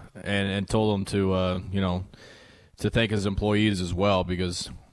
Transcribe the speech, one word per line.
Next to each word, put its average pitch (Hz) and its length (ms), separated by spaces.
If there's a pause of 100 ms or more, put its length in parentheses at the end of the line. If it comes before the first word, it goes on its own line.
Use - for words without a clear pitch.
(140)
and, 98 360
and 98 180
told 107 300
him 95 80
to, 98 260
uh, 92 280 (120)
you 101 80
know, 92 240 (720)
to 107 140
thank 113 200
his 104 140
employees 104 560
as 90 140
well, 95 280
because 90 480 (220)